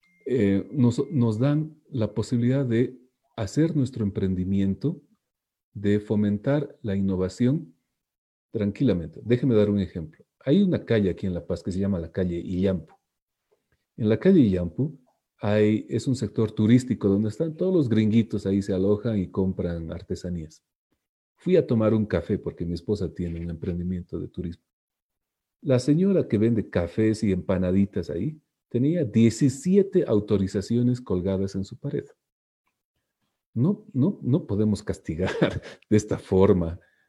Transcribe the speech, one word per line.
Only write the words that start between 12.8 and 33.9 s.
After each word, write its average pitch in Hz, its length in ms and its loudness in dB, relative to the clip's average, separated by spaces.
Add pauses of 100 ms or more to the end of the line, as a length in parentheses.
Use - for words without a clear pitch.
En 107 120 0
la 110 100 2
calle 185 220 6
Illampu 95 580 0 (420)
hay, 107 480 2
es 123 180 -4
un 131 80 0
sector 110 380 -4
turístico 110 560 2
donde 104 220 2
están 160 260 -6
todos 185 180 0
los 147 140 2
gringuitos, 110 580 2
ahí 98 160 0
se 98 120 -2
alojan 104 440 0
y 90 100 -2
compran 87 640 -4
artesanías. 87 720 -10 (720)
Fui 180 200 0
a 151 100 2
tomar 110 280 2
un 110 100 2
café 95 340 -2
porque 85 280 -8
mi 85 80 -4
esposa 92 380 -4
tiene 85 280 -6
un 85 80 -8
emprendimiento 87 720 -6
de - 80 -8
turismo. 87 340 -10 (1000)
La 127 160 2
señora 165 500 2
que 107 100 2
vende 110 300 2
cafés 107 540 0
y 101 100 2
empanaditas 92 760 0
ahí 135 280 -6 (300)
tenía 147 360 0
diecisiete 147 1000 2
autorizaciones 113 920 0
colgadas 95 540 -2
en 95 100 -4
su - 140 -18
pared. - 260 -6 (1500)
No, 165 400 0